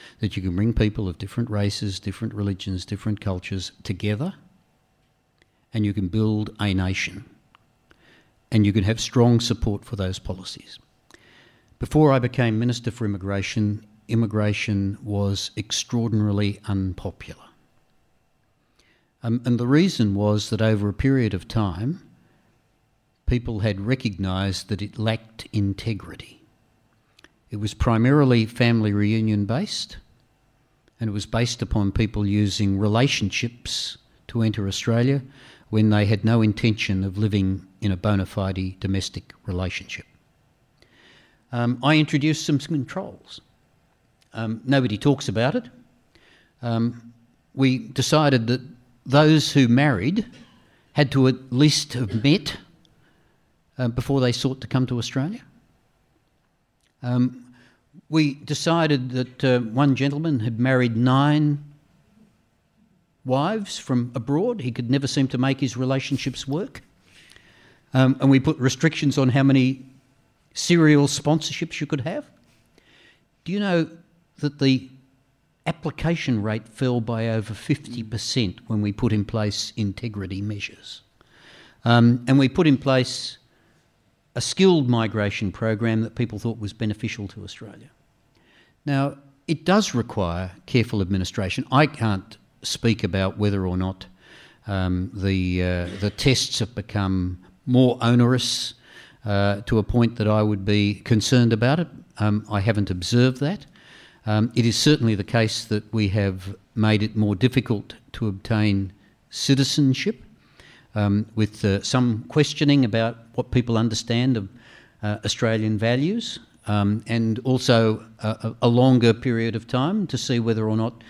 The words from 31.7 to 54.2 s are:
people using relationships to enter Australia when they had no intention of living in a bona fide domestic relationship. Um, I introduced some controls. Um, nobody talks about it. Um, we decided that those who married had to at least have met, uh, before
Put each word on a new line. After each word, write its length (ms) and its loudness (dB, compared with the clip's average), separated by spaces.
people 360 0
using 520 2
relationships 1160 -2
to 140 -2
enter 260 -2
Australia 540 0
when 180 4
they 160 4
had 200 0
no 180 4
intention 600 0
of 140 -4
living 500 0
in 120 0
a 40 -2
bona 300 0
fide 520 -4
domestic 540 -4
relationship. 580 -6
Um, 320 -2
I 140 4
introduced 480 0
some 140 0
controls. 800 -8
Um, 320 -6
nobody 320 2
talks 300 0
about 260 -2
it. 100 -4
Um, 540 -4
we 240 2
decided 680 2
that 120 -2
those 460 4
who 160 6
married 580 2
had 180 2
to 160 4
at 240 -4
least 400 2
have 320 -4
met, 320 2
uh, 120 -2
before 320 -2